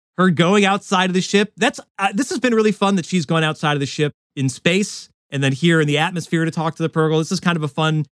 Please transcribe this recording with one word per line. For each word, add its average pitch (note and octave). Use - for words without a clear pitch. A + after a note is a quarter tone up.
Her F#3+
going F3+
outside F#3+
of F3
the F#3
ship, G3+
that's, A#3
uh, G3
this A#3+
has F4
been A#3+
really G#3+
fun G3
that F3
she's F3+
gone D#3+
outside D#3
of C#3+
the C#3
ship D3
in C3+
space, F#3
and C#3
then C3+
here E3
in D3+
the D3
atmosphere E3
to D#3+
talk D#3+
to -
the D#3+
Purrgil. D#3
This D#3+
is F#3
kind F3
of D#3
a D3+
fun, D#3